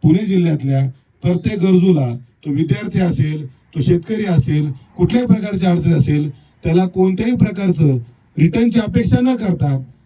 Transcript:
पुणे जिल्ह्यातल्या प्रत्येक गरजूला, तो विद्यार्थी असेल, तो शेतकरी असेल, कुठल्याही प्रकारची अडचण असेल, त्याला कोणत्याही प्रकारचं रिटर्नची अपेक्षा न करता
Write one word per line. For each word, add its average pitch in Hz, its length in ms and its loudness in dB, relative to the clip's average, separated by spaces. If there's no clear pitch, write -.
पुणे 190 220 4
जिल्ह्यातल्या 147 640 0
प्रत्येक 180 380 -2
गरजूला, 175 500 2
तो 151 60 -6
विद्यार्थी 151 480 -2
असेल, 156 480 -2
तो - 340 -10
शेतकरी 175 440 0
असेल, 151 460 0
कुठल्याही 220 300 0
प्रकारची 196 380 -2
अडचण 170 280 2
असेल, 147 360 0
त्याला 175 220 2
कोणत्याही 190 500 0
प्रकारचं 170 640 0
रिटर्नची 226 420 2
अपेक्षा 214 420 0
न 254 140 0
करता 156 420 -2